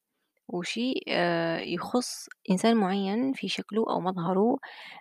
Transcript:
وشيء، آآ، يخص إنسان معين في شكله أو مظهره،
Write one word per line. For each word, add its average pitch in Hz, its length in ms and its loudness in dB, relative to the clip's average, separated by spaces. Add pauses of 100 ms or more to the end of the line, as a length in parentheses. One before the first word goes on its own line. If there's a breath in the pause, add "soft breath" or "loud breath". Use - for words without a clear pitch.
(480)
وشيء، 220 640 -2
آآ، 165 520 2
يخص - 680 -4 (240)
إنسان 226 260 4
معين 202 560 0
في - 140 -6
شكله 208 420 -2
أو - 120 0
مظهره، 185 560 4 (440 loud breath)